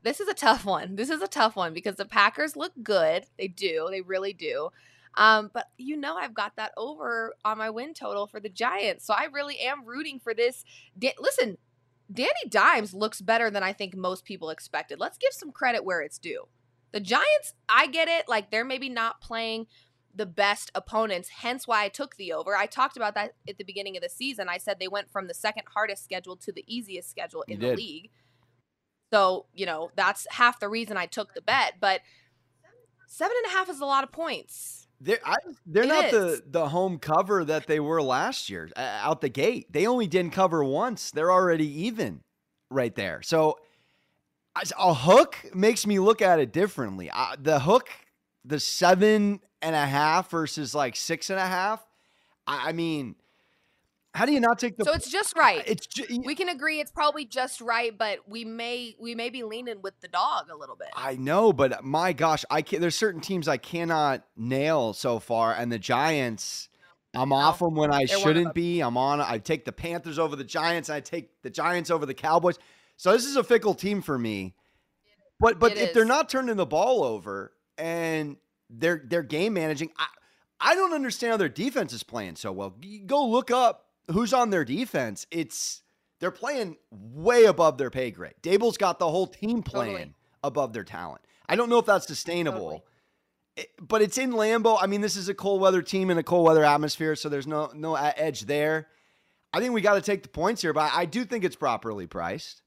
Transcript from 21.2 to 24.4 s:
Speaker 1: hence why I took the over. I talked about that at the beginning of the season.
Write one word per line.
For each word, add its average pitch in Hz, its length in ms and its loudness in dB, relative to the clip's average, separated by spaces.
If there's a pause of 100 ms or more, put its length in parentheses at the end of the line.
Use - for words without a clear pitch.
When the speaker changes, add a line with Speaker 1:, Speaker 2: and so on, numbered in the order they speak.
Speaker 1:
hence 247 380 -8
why 220 180 2
I 202 40 -4
took - 280 -10
the 175 160 -10
over. 170 240 -4
I 196 100 2
talked 269 300 -2
about 214 180 -4
that 208 180 -4 (140)
at 202 120 -14
the 196 60 -12
beginning 196 320 -10
of 175 60 -10
the 175 60 -6
season. 214 400 -8